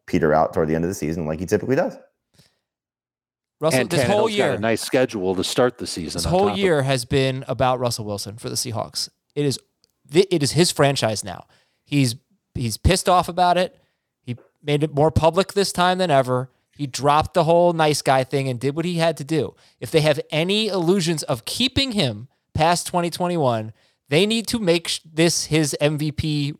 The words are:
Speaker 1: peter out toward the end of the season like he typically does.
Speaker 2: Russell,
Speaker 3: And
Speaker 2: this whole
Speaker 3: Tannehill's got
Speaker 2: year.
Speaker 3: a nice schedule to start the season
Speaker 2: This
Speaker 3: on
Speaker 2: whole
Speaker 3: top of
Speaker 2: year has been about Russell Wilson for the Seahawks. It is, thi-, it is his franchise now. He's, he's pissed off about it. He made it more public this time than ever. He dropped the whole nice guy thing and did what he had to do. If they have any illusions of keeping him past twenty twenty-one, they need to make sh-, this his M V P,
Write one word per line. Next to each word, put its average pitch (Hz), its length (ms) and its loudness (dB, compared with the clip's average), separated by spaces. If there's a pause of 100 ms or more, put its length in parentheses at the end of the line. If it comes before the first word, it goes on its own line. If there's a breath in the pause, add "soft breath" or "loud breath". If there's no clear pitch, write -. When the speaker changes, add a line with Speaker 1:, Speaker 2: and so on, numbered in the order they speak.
Speaker 1:
peter 78 260 2
out 78 200 2
toward 82 140 0
the 78 80 0
end 82 100 0
of 87 40 0
the 98 60 -4
season 80 300 -6
like 80 140 -6
he 92 60 -8
typically 104 300 0
does. 190 220 -2 (1600 soft breath)
Speaker 2:
Russell, 151 220 2
Speaker 3:
And 110 80 -2
Speaker 2:
this - 140 0
whole 208 240 2
Speaker 3:
Tannehill's 208 100 -2
got - 80 2
Speaker 2:
year. 139 80 0
Speaker 3:
a 113 60 -4
nice 110 220 0
schedule 104 540 0
to 90 80 -2
start 127 360 0
the 90 80 -10
season 85 320 -8
Speaker 2:
This 85 60 -4
Speaker 3:
on 151 60 -2
Speaker 2:
whole 190 160 4
Speaker 3:
top 202 60 0
of 190 60 -4
Speaker 2:
year 170 240 2
has 131 220 0
been 131 420 -2
about 127 320 0
Russell 120 260 -4
Wilson 104 320 -8
for 123 120 -10
the 123 60 -8
Seahawks. - 540 -6 (260)
It 147 100 0
is, 135 140 0 (480)
thi-, 185 220 2
it 165 140 0
is 113 80 0
his 151 180 4
franchise 131 540 0
now. 87 220 -12 (380)
He's, 131 320 2 (400)
he's 117 220 -4
pissed - 320 2
off 180 180 4
about 175 300 2
it. 180 200 -2 (440)
He 123 160 -10 (260)
made 147 200 0
it 156 100 -2
more 151 180 4
public 165 420 2
this 196 180 0
time 180 260 2
than 185 140 0
ever. 127 380 2 (260)
He 143 120 -8
dropped 143 460 0
the 175 100 4
whole 170 300 4
nice 156 280 2
guy 135 220 2
thing 135 240 -2
and 123 120 -4
did 139 160 -2
what 165 100 -4
he 180 100 -4
had 165 220 0
to 147 60 -10
do. 139 300 -2 (260 soft breath)
If - 120 -12
they 160 100 4
have 151 180 2 (120)
any 190 360 0
illusions 175 560 0
of 127 220 -6
keeping 262 460 -2
him 131 380 -2 (260)
past 165 320 2
twenty 175 220 -2
twenty-one, 139 640 -2 (360)
they 160 160 2
need 226 220 -2
to 240 120 -4
make 170 280 0
sh-, - 180 -6
this 160 400 0
his 151 340 0
M 151 180 0
V 151 140 -2
P, 147 480 -4